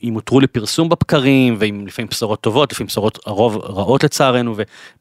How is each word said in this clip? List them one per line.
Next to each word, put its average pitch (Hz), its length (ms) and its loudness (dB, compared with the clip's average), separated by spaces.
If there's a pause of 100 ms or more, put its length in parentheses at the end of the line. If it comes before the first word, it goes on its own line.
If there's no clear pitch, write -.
עם 117 120 -4
הותרו 110 260 2
לפרסום 135 500 0
בבקרים, 135 680 2
ועם 104 280 -4
לפעמים 110 220 -10
בשורות 107 320 -4
טובות, 127 300 2
לפעמים 107 160 -6
בשורות 107 380 -2
הרוב 110 320 0
רעות 101 460 0
לצערנו, 123 520 0 (460)